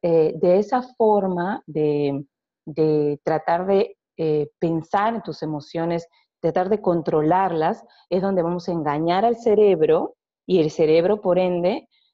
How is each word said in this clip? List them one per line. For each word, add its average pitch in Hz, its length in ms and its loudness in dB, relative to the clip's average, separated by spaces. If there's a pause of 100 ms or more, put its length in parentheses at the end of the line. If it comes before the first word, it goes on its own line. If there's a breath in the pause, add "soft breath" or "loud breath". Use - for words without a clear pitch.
eh, 165 360 2
de 180 220 4
esa 214 220 -2 (160)
forma 196 680 0
de, 147 580 -2 (400)
de 151 600 0
tratar 170 420 -2
de, 196 320 0 (220)
eh, 151 380 -2
pensar 185 560 -2
en 214 80 -8
tus 160 220 -12
emociones, 165 640 -6 (320)
tratar 180 280 -2
de 202 120 0
controlarlas, 170 1040 0 (260 soft breath)
es 180 100 0
donde 190 220 0
vamos 175 260 -4
a 180 40 -2
engañar 165 520 -2
al 233 120 0
cerebro 202 800 2 (280)
y 180 160 2
el 156 120 0
cerebro, 170 480 2
por 180 180 0
ende, 180 500 -2 (240)